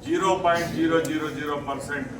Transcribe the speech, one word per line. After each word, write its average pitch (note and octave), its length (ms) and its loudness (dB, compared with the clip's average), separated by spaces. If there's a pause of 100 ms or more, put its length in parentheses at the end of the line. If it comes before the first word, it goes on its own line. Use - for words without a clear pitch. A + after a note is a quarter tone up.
జీరో D4 240 2 (140)
పాయింట్ E3+ 340 2
జీరో E3 200 4 (100)
జీరో D#3 280 -2
జీరో D3 200 -2 (120)
పర్సెంట్ C3+ 500 -6